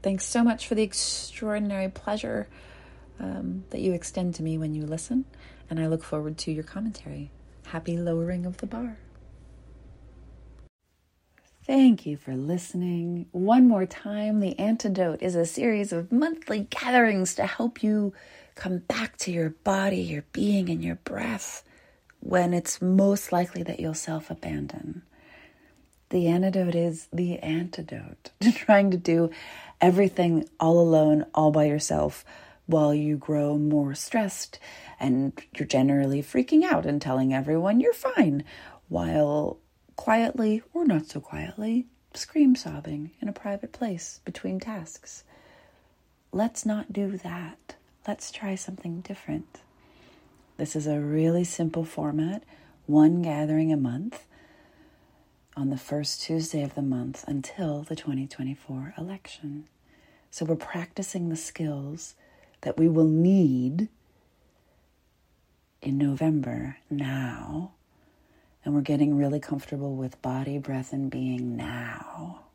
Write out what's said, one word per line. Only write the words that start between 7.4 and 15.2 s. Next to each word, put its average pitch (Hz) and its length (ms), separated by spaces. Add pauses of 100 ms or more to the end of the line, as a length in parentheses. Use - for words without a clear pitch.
Happy 165 300
lowering 170 480
of 185 120
the 208 100
bar. 233 300 (2750)
Thank 269 400
you 147 120
for 135 180
listening. 175 960
One 233 380
more 196 160
time, 208 560
The 190 180
Antidote 196 640